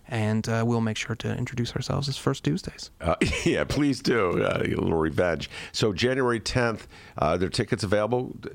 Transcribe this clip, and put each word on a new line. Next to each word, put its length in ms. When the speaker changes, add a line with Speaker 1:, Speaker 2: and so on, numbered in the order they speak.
Speaker 1:
And, 420
uh, 160
we'll 160
make 160
sure 180
to 180
introduce 400
ourselves 360
as 80
First 260
Tuesdays. 460
Speaker 2:
Uh, 140
<laughs> 140
yeah, 200
please 380
do. 400
Uh, 200
get 140
a 60
little 160
revenge. 500
So 240
January 460
tenth, 460
uh, 220
there 80
are 40
tickets 340
available? 600
How 100